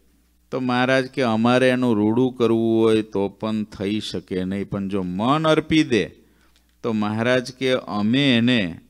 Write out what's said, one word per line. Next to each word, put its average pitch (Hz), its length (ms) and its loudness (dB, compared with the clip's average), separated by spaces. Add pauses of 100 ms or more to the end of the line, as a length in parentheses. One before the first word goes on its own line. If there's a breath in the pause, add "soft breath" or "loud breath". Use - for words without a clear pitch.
(520)
તો 135 80 -6
મહારાજ 127 460 0
કે, 135 160 -6
અમારે 123 480 4
એનું 123 260 0
રૂડું 113 400 2
કરવું 113 460 2
હોય 110 200 4
તો 101 280 -4
પણ 110 340 -6
થઈ 104 360 -6
શકે 92 440 -6
નહીં, 95 260 -6
પણ 98 180 -6
જો 95 160 -4
મન 120 440 -2
અર્પી 156 360 2
દે, 113 220 0 (800 soft breath)
તો 120 100 -4
મહારાજ 113 600 -2
કે, 131 200 -2
અમે 120 640 0
એને 113 420 0 (100)